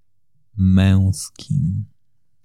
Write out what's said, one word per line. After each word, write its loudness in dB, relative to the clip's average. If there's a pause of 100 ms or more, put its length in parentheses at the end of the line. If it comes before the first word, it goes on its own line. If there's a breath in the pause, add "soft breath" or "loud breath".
(560)
męskim 0 (600)